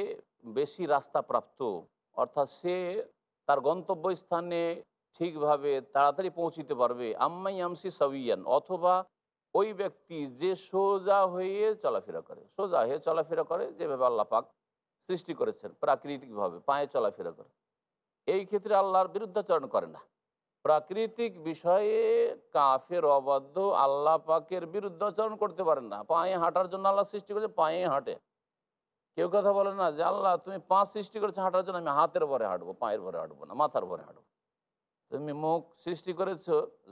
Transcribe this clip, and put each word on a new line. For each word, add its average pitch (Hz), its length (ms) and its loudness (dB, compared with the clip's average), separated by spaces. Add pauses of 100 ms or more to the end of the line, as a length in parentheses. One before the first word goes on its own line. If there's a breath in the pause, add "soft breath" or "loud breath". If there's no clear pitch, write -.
(440)
বেশি 143 420 -4
রাস্তা 143 360 0
প্রাপ্ত, 110 580 -4 (320)
অর্থাৎ 135 360 -2
সে 180 280 -4 (680)
তার 143 140 2
গন্তব্যস্থানে 170 1200 -2 (320)
ঠিকভাবে 147 640 0
তাড়াতাড়ি 143 500 2
পৌঁছিতে 156 440 -6
পারবে, 120 420 0
আম্মান 180 380 -2
ইয়ামশি 180 360 -6
সাবিয়ান, 131 560 0
অথবা 180 580 2 (500)
ওই 202 180 2
ব্যক্তি 170 540 -8
যে 156 300 -4
সোজা 196 720 2
হয়ে 190 500 -2
চলাফেরা 98 440 -4
করে, - 220 -16 (140)
সোজা 180 240 0
হয়ে 131 180 0
চলাফেরা 160 440 -2
করে - 300 -4
যেভাবে 135 340 -2
আল্লাহ 110 240 2
পাক 113 140 2 (640)
সৃষ্টি 175 260 -6
করেছেন, 107 360 -4 (100)
প্রাকৃতিকভাবে 131 800 -2
পায়ে 143 260 0
চলাফেরা 98 460 -2
করে, - 180 -20 (760)
এই 190 200 0
ক্ষেত্রে 208 280 -2
আল্লাহর 190 340 4
বিরুদ্ধাচরণ 185 580 -2
করে 98 200 0
না। 78 140 -16 (600)
প্রাকৃতিক 214 720 0 (100)
বিষয়ে 175 520 2 (580)
কাফের, 151 520 2
অবাধ্য 139 560 2
আল্লাহ 147 580 4
পাকের 160 480 -2
বিরুদ্ধাচরণ 208 720 -4
করতে 190 280 -4
পারেন 143 200 2
না। 101 200 -8
পায়ে 175 320 0
হাঁটার 170 320 2
জন্য 190 200 -2
আল্লাহ 196 160 4
সৃষ্টি 202 280 -10
করেছে, 214 160 -2
পায়ে 175 380 0
হাঁটে। 135 280 0 (1000)
কেউ 175 180 0
কথা 202 200 4
বলে 196 220 2
না 190 180 0
যে, 151 100 -2
"আল্লাহ, 185 340 2
তুমি 190 220 -8 (100)
পা 190 160 6
সৃষ্টি 208 360 -8
করেছো 190 200 -2
হাঁটার 185 240 0
জন্য, 185 140 -4
আমি 165 120 -2
হাতের 156 360 4
ভরে 127 200 0
হাঁটবো, 90 260 -4
পায়ের 107 280 -2
ভরে 90 180 -8
হাঁটবো 76 260 -10
না, 87 100 -14
মাথার 139 320 0
ভরে 87 160 -10
হাঁটবো।" - 300 -20 (800)
তুমি 147 220 -6
মুখ 156 280 -2 (240)
সৃষ্টি 175 280 -8
করেছো, 175 420 -4 (360)